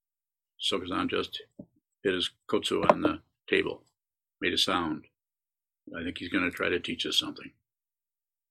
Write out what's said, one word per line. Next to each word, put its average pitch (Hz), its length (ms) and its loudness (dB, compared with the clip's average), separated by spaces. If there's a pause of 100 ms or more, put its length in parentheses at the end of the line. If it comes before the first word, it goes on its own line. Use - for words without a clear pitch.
(600)
Sokuzan 90 480 0
just 92 340 -4 (600)
hit 95 100 4
his 87 160 -2 (180)
kotsu 95 420 0
on 87 100 8
the 82 200 0 (280)
table, - 340 0 (580)
made 90 120 0
a 78 60 0
sound. 82 480 0 (920)
I 85 60 -6
think 90 140 -8
he's 92 100 -10
gonna 90 220 2
try 90 180 0
to 90 100 2
teach - 280 -4
us - 120 2
something. - 320 -4 (1000)